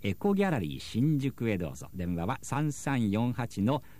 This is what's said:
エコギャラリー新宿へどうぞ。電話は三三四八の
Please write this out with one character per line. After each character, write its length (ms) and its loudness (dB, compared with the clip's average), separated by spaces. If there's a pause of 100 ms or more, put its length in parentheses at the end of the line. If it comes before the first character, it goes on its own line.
エ 120 0
コ 200 2
ギ 80 2
ャ 80 2
ラ 80 2
リ 200 -4
ー 20 -10
新 400 2
宿 280 -2
へ 80 2
ど 140 -2
う 60 -10
ぞ。 180 -14
電 220 -2
話 100 -2
は 160 -2
三 300 -2
三 400 0
四 200 2
八 300 -2
の 220 2 (160)